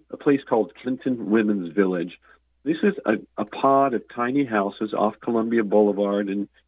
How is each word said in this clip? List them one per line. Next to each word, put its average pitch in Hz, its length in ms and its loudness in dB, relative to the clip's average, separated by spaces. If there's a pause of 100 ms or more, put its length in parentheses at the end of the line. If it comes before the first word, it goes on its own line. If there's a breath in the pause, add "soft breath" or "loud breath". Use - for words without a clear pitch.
a - 80 -12
place 139 260 0
called 110 320 0
Kenton 123 540 -6
Women's 104 440 2
Village. 90 460 0 (440 soft breath)
This 151 200 -6
is 202 120 2 (100)
a, - 140 0 (180)
a 107 80 -6
pod 139 480 2
of 107 160 -4
tiny 127 340 -2
houses 107 500 -2
off 107 280 0
Columbia 113 420 0
Boulevard 101 640 2
in, 98 220 -4 (180)